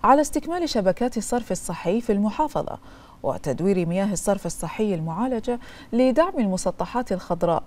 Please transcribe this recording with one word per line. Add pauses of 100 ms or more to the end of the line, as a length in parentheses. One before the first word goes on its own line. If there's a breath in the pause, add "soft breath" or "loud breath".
على
استكمال
شبكات
الصرف
الصحي
في
المحافظة (460 loud breath)
وتدوير
مياه
الصرف
الصحي
المعالجة (340 loud breath)
لدعم
المسطحات
الخضراء